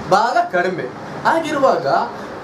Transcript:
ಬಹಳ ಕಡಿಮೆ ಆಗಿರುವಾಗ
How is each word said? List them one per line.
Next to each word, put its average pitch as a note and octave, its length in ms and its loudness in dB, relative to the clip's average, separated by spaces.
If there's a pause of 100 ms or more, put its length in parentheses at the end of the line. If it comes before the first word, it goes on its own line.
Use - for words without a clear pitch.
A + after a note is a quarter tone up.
(140)
ಬಹಳ A#3 220 4 (180)
ಕಡಿಮೆ F3 320 0 (480)
ಆಗಿರುವಾಗ C#4 520 2 (580)